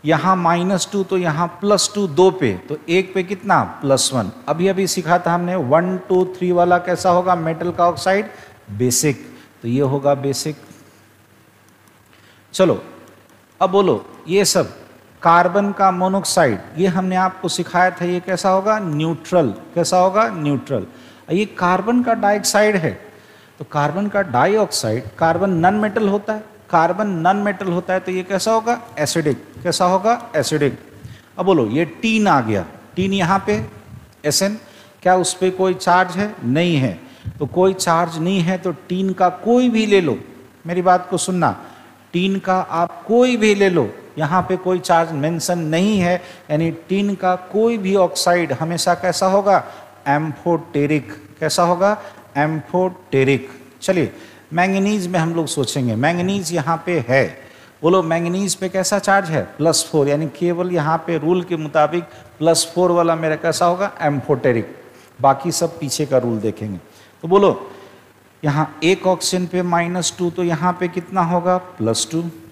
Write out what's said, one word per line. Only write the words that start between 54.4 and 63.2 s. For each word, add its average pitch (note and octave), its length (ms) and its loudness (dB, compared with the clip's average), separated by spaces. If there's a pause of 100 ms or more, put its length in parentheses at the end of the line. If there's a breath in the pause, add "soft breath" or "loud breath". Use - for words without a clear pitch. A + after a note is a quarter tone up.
manganese F#3+ 540 0
में F3 120 -2
हम E3 160 0
लोग D#3+ 120 -2
सोचेंगे, B2 480 -2
Manganese F3 580 -2
यहाँ D#3+ 320 -2
पे E3 220 -2
है, B2 300 2 (440 loud breath)
बोलो F3+ 220 4
मैंगनीज E3+ 520 -2
पे F#3+ 140 -6
कैसा F#3+ 300 -2
चार्ज G3 300 2
है, C#3 140 0
प्लस - 480 -2
फ़ोर, C#3+ 160 2
यानी D3 200 0
केवल F3 440 -2
यहाँ D#3+ 260 0
पे E3 200 -4
rule E3+ 260 0
के E3 140 -4
मुताबिक D#3 460 0 (360 loud breath)
प्लस D#3+ 360 2
फ़ोर F3+ 160 4
वाला E3+ 240 2
मेरा D#3+ 200 -2